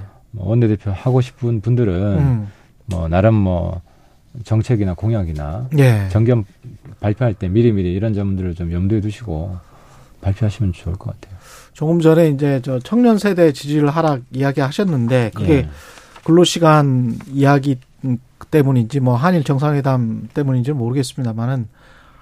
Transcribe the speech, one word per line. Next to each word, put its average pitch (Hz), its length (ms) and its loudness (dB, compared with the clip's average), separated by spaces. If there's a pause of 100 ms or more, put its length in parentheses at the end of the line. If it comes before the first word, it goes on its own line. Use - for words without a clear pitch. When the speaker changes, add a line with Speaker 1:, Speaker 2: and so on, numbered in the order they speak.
(320)
Speaker 1:
뭐 98 180 -8
원내대표 110 420 0
하고 127 300 0
싶은 120 400 -4
분들은 117 320 0
Speaker 2:
음. 107 540 0 (380)
Speaker 1:
뭐 87 220 -4
나름 92 260 4
뭐 87 480 0 (640)
정책이나 104 500 -2
공약이나 87 720 -4 (100)
Speaker 2:
예. 113 320 4
Speaker 1:
정견 113 360 2 (560)
발표할 107 320 -2
때 95 160 -6
미리미리 101 440 2
이런 104 200 -2
점들을 95 420 -4
좀 85 160 -6
염두에 98 300 0
두시고 95 560 -8 (640)
발표하시면 98 520 -2
좋을 85 220 -8
것 - 240 -12
같아요. - 180 -20 (360)
Speaker 2:
조금 165 260 0
전에 160 300 6
이제 139 340 0
저 131 160 -4
청년 226 380 2
세대 180 340 2
지지율 147 380 0
하락 151 320 0 (100)
이야기하셨는데 135 1000 0
그게 98 200 0
Speaker 1:
예. 82 140 2 (560)
Speaker 2:
근로시간 151 920 4 (100)
이야기 139 500 2 (720)
때문인지 135 480 2
뭐 127 160 2
한일 160 280 2
정상회담 131 880 -2
때문인지는 135 440 -2
모르겠습니다만은 120 880 -4 (540)